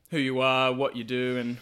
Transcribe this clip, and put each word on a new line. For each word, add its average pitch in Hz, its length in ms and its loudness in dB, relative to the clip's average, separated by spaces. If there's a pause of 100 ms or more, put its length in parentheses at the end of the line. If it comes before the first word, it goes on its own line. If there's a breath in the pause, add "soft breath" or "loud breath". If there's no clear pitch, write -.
(100)
who 170 60 -4
you 131 240 0
are, 131 320 4
what 127 240 -2
you 117 80 -6
do, 127 320 -2
and 120 260 -4